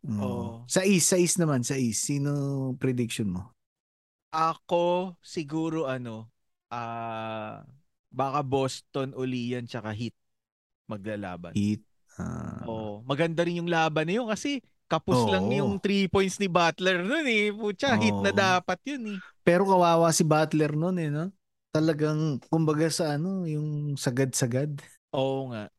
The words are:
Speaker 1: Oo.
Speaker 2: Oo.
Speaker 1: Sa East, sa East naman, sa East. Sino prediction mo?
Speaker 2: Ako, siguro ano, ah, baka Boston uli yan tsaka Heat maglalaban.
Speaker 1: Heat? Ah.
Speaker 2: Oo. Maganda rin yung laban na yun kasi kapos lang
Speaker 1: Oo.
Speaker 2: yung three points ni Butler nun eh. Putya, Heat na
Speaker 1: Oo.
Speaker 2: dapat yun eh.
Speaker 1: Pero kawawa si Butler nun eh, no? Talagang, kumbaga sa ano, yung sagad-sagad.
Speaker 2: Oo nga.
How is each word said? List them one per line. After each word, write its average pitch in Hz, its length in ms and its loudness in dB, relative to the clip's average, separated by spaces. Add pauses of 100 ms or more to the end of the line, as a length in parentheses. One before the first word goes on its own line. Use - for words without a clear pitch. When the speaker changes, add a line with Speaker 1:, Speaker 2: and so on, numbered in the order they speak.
(180)
Speaker 1:
Oo. - 0 -
Speaker 2:
Oo. 120 320 -4 (160)
Speaker 1:
Sa 185 160 2
East, 190 320 4
sa 185 60 4
East 175 180 4
naman, 151 240 2
sa 135 160 -2
East. 117 320 0
Sino 143 220 -2 (500)
prediction 123 480 -2
mo? 90 240 -8 (800)
Speaker 2:
Ako, 175 880 0
siguro 160 720 -4
ano, 117 400 -8 (400)
ah, 110 960 -8 (400)
baka 135 400 -4
Boston 135 640 -2
uli 123 400 -4
yan 120 160 -6
tsaka 110 240 -8
Heat 107 240 -6 (720)
maglalaban. 98 680 -8
Speaker 1:
Heat? 104 280 0 (320)
Ah. 85 480 -8
Speaker 2:
Oo. 110 400 -8
Maganda 160 400 0
rin 175 160 -2
yung 170 120 -4
laban 160 360 2
na 220 160 -2
yun 226 80 -6
kasi 269 320 -4 (240)
kapos 180 400 2
lang 190 200 2
Speaker 1:
Oo. 233 40 0
Speaker 2:
yung - 200 2 (120)
three 196 240 4
points 196 320 2
ni 202 80 2
Butler 175 560 2
nun 285 240 -2
eh. 208 240 2
Putya, 214 480 0
Heat 208 240 2
na 196 80 2
Speaker 1:
Oo. - 0 -
Speaker 2:
dapat 185 560 2
yun 269 160 -8 (140)
eh. - 20 -10 (240)
Speaker 1:
Pero 180 220 6
kawawa 170 480 6
si - 100 2
Butler 151 540 4
nun 180 240 0
eh, 156 80 -2
no? 160 240 -4 (380)
Talagang, 151 800 2
kumbaga 156 400 4
sa 151 240 0
ano, 180 320 -2
yung 151 480 -2
sagad-sagad. 135 880 -2 (280)
Speaker 2:
Oo 135 400 -2
nga. 107 160 -8 (120)